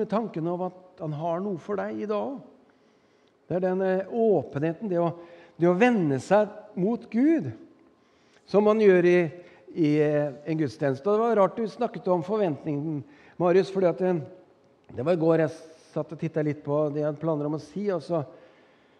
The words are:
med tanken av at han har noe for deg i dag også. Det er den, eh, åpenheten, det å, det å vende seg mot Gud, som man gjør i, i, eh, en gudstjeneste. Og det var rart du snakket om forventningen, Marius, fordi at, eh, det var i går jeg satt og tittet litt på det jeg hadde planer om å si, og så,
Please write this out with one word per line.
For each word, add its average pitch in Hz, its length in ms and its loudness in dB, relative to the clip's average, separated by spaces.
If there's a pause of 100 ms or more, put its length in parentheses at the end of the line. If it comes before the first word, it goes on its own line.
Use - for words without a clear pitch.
med 214 80 -2
tanken 190 460 -2
av 180 160 -4
at - 120 -20 (200)
han 156 100 -6
har 165 320 -4
noe 196 160 -6
for 202 160 -6
deg 214 260 -6
i 208 60 -8
dag 214 280 -4
også. - 160 -20 (920)
Det 156 80 -6
er 180 80 -2
den, 185 220 -2
eh, 185 260 -2
åpenheten, 165 800 0
det 175 80 0
å, 170 140 0 (420)
det 170 160 2
å 180 80 2
vende 196 400 4
seg 202 300 2 (260)
mot 226 380 -2
Gud, 247 400 2 (960)
som 208 180 4
man 214 160 4
gjør 180 240 8
i, 180 120 6 (520)
i, 165 200 2 (120)
eh, 147 300 0 (180)
en 160 80 -2
gudstjeneste. 139 480 -2
Og 202 80 2
det 220 80 2
var 233 160 2
rart 190 220 2
du - 100 -2
snakket 202 400 -6
om 175 160 0
forventningen, 156 800 -4 (340)
Marius, 180 320 2
fordi 190 160 0
at, 170 160 0
eh, 180 160 2 (800)
det 120 100 -6
var 180 80 2
i 160 60 -2
går 160 240 4
jeg 156 80 -4 (400)
satt 151 180 -6
og 160 80 -14
tittet 156 300 -2
litt 147 160 -6
på 147 160 0 (100)
det 147 140 -4
jeg - 20 0
hadde 151 160 -6
planer 151 240 -2
om 151 80 -4
å 147 80 -8
si, 202 320 -8
og 160 80 -6
så, 165 220 -4 (760)